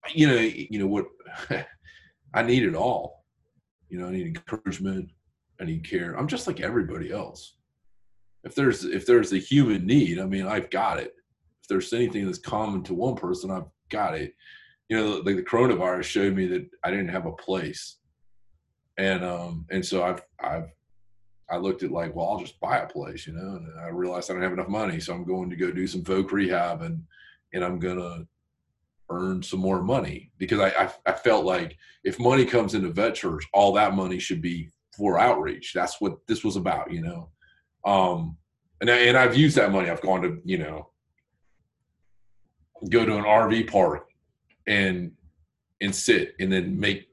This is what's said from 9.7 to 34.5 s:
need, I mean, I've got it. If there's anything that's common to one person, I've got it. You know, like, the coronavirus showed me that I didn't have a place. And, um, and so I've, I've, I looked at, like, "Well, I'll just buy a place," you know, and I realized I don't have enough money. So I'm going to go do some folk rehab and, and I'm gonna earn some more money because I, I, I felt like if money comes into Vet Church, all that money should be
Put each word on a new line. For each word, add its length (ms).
need, 340
I 60
mean, 200
I've 240
got 300
it. 140
If 80
there's 240
anything 320
that's 120
common 460
to 100
one 220
person, 340
I've 200
got 260
it. 180
You 80
know, 280
like, 100
the 80
coronavirus 600
showed 320
me 120
that 220
I 80
didn't 160
have 180
a 60
place. 680
And, 260
um, 480
and 120
so 200
I've, 180
I've, 260
I 80
looked 260
at, 80
like, 240
"Well, 120
I'll 120
just 200
buy 200
a 80
place," 400
you 60
know, 220
and 240
I 100
realized 400
I 40
don't 80
have 120
enough 140
money. 320
So 140
I'm 120
going 240
to 60
go 160
do 140
some 180
folk 280
rehab 500
and, 220
and 100
I'm 160
gonna 460
earn 340
some 160
more 240
money 560
because 200
I, 100
I, 200
I 80
felt 320
like 320
if 160
money 260
comes 280
into 180
Vet 240
Church, 380
all 200
that 200
money 240
should 240
be 280